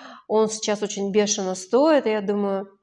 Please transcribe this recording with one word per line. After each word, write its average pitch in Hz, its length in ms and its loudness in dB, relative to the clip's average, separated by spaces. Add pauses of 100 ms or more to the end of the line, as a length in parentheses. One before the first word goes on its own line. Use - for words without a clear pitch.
(280)
он 214 200 2
сейчас 208 340 -4
очень 202 300 -4
бешено 202 440 0
стоит». 269 500 2
И 220 40 0
я 214 120 -2
думаю: 202 460 -2 (140)